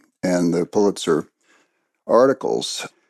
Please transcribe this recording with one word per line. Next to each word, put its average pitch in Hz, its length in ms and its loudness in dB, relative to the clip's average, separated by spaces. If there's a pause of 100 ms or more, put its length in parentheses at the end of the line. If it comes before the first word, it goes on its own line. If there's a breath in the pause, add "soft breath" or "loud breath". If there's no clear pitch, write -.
(220)
and 87 320 0
the 85 100 0
Pulitzer 92 640 0 (800)
articles. 113 800 0 (240)